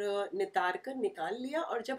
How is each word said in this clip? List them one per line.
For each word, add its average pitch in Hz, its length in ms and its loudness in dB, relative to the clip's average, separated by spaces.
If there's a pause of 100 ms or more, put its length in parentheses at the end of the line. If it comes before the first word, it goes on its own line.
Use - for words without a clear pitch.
(340)
नितार 185 420 2
कर 262 180 -6
निकाल 202 460 0
लिया। 269 200 0
और 240 220 0
जब 262 160 -2